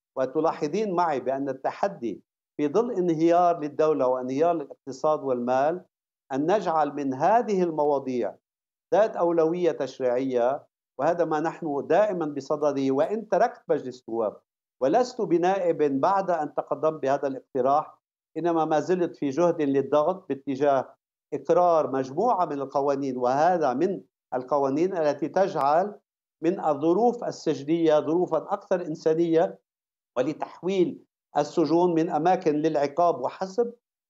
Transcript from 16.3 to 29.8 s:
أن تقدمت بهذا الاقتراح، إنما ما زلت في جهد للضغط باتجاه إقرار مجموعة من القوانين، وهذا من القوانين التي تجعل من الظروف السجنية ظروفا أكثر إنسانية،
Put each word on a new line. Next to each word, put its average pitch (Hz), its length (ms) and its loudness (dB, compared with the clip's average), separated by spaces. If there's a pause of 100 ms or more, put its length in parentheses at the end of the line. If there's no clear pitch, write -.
أن 156 220 -4
تقدمت 151 480 -4
بهذا 139 260 0
الاقتراح، 135 680 -2 (400)
إنما 165 280 0
ما 156 140 0
زلت 170 360 -2
في 143 140 -4
جهد 165 320 2
للضغط 147 680 0
باتجاه 135 680 -2 (380)
إقرار 160 580 2
مجموعة 170 540 0
من 147 160 -4
القوانين، 139 560 -2
وهذا 139 560 2
من 170 280 -2 (320)
القوانين 143 640 0
التي 147 300 0
تجعل 160 720 0 (420)
من 180 180 0
الظروف 165 640 2
السجنية 156 760 0
ظروفا 156 380 0
أكثر 175 440 -4
إنسانية، 165 800 0 (580)